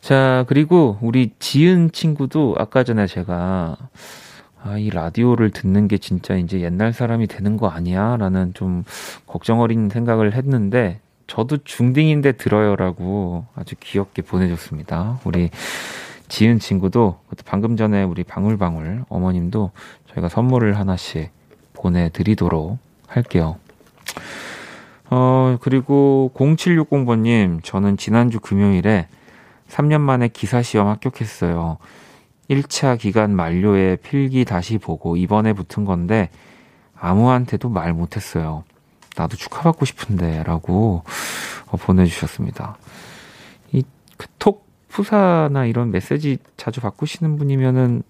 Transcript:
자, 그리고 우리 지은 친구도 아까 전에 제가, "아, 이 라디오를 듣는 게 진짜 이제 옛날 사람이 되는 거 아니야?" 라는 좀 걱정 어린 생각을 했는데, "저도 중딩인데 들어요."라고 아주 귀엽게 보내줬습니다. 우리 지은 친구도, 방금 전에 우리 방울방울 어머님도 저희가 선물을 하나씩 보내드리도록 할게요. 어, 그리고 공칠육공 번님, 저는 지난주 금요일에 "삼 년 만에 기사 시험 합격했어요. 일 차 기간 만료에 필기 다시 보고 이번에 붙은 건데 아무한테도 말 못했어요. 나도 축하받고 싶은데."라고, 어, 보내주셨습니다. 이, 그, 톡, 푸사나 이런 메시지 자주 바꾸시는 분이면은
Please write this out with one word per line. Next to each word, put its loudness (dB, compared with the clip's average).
자, 4
그리고 4
우리 2
지은 4
친구도 0
아까 2
전에 2
제가, -4
"아, -6
이 -2
라디오를 2
듣는 2
게 0
진짜 -4
이제 -2
옛날 0
사람이 0
되는 -2
거 0
아니야?" -2
라는 0
좀 -4
걱정 -2
어린 0
생각을 0
했는데, 0
"저도 -2
중딩인데 2
들어요."라고 0
아주 -12
귀엽게 -6
보내줬습니다. -4
우리 0
지은 4
친구도, 0
방금 -2
전에 2
우리 -2
방울방울 -2
어머님도 -2
저희가 -4
선물을 2
하나씩 -6
보내드리도록 0
할게요. -2
어, 4
그리고 2
공칠육공 2
번님, 2
저는 0
지난주 2
금요일에 2
"삼 0
년 4
만에 2
기사 -2
시험 2
합격했어요. -4
일 2
차 0
기간 2
만료에 2
필기 0
다시 -2
보고 -4
이번에 2
붙은 -6
건데 0
아무한테도 0
말 -2
못했어요. -6
나도 -6
축하받고 -2
싶은데."라고, -2
어, -6
보내주셨습니다. 0
이, 0
그, -16
톡, 0
푸사나 2
이런 0
메시지 -2
자주 -8
바꾸시는 -4
분이면은 2